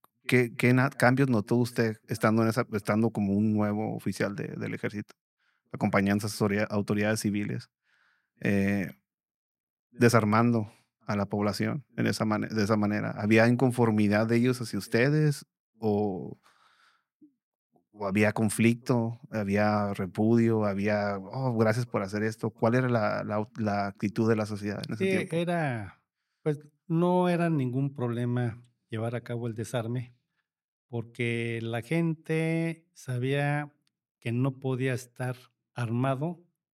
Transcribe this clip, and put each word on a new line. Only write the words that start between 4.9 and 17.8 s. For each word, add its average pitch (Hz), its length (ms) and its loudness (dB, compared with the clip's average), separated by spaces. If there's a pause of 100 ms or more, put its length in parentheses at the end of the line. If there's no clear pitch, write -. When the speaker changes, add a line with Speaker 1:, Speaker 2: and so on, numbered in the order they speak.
Speaker 1:
acompañando 101 540 2
a - 20 -4
esas 104 140 -6
autoria-, 104 280 0
autoridades 104 520 0
civiles, 107 500 -4 (680)
eh, 101 500 0 (1040)
desarmando 117 800 4 (340)
a 110 80 -4
la 101 120 -2
población 107 580 -2 (120)
en 113 120 -2
esa 110 160 -2
mane-, 107 240 -2
de 110 160 -2
esa 107 120 2
manera? 104 360 -2
¿Había 107 340 4
inconformidad 113 800 2
de 117 120 2
ellos 123 220 0
hacia 107 180 -6
ustedes 143 680 0 (320)
o, 104 600 -2 (1500)